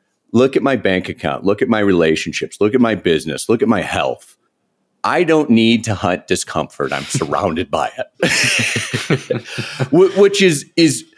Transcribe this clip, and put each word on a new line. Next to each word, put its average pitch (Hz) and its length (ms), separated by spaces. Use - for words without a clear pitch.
look 127 240
at - 60
my 135 140
bank 92 320
account, 73 360
look 104 180
at 131 60
my 113 120
relationships, 85 800
look 101 140
at 123 60
my 113 140
business, 78 540
look 110 140
at 107 60
my 104 120
health." 73 560
I 139 180
don't 156 280
need 113 340
to 110 100
hunt 90 320
discomfort. 73 680
I'm 71 120
surrounded 80 680
by 73 280
it. - 1400
<laughs> - 500
Wh-, 180 260
which 202 220
is, 170 360
is, 160 280